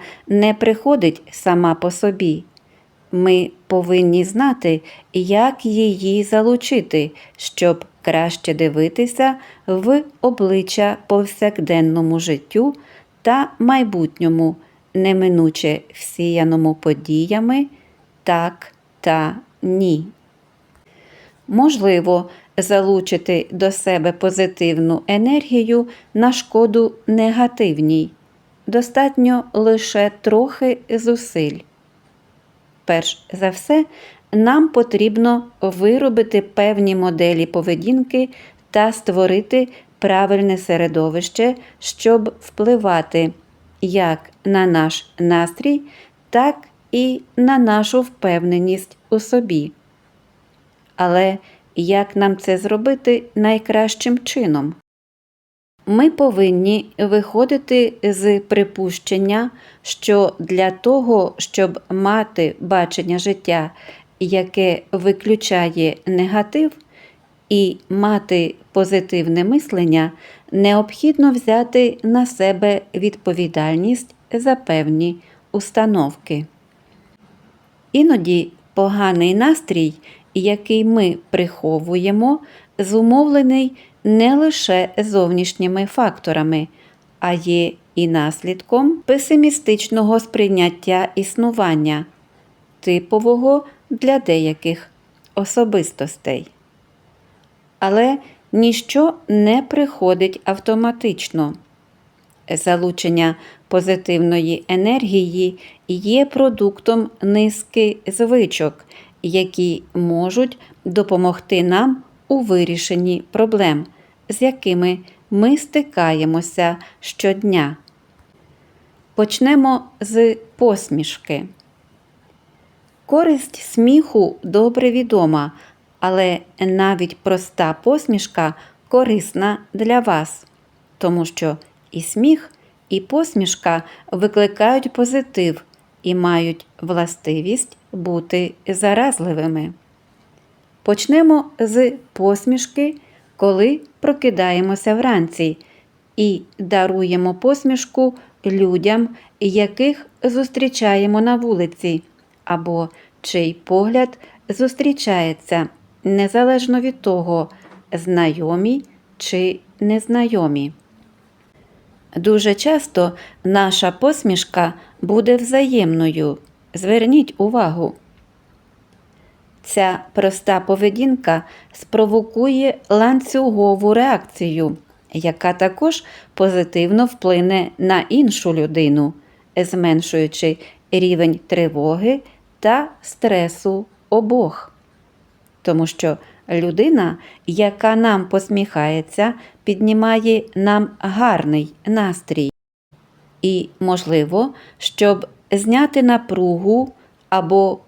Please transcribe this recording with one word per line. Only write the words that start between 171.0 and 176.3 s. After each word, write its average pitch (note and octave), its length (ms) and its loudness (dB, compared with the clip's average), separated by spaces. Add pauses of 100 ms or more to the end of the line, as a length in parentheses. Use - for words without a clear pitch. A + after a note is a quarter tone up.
спровокує A3+ 1080 0 (100)
ланцюгову G#3+ 1080 2
реакцію, E3+ 800 -2 (360)
яка E3+ 400 -2
також F#3 520 -2 (300)